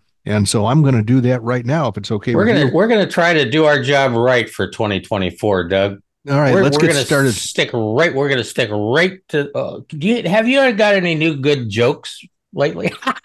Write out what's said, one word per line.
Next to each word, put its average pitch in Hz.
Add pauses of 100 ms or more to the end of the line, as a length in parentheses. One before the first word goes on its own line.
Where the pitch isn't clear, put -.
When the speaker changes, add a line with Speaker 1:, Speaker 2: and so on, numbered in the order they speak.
(260)
Speaker 1:
and 104
so -
I'm 147
gonna 131
do 127
that 123
right 120
now, 143
if 98
it's 101
okay 113
Speaker 2:
We're 175
Speaker 1:
with 226
Speaker 2:
gonna, 156
Speaker 1:
you. 123
Speaker 2:
we're 196
gonna 214
try 170
to 143
do 156
our 147
job 135
right 120
for 98
twenty 104
twenty-four, 95
Doug. 98 (280)
Speaker 1:
All 143
right, 139
Speaker 2:
We're, 190
Speaker 1:
let's 143
Speaker 2:
we're 156
Speaker 1:
get 165
Speaker 2:
gonna 139
Speaker 1:
started. 135
Speaker 2:
stick -
right, 123
we're 143
gonna 131
stick 117
right 135 (100)
to, 143
uh, 120 (100)
do 156
you, 226
have 220
you 262
got 208
any 175
new 156
good 135
jokes 117 (300)
lately? 165
<laughs> - (220)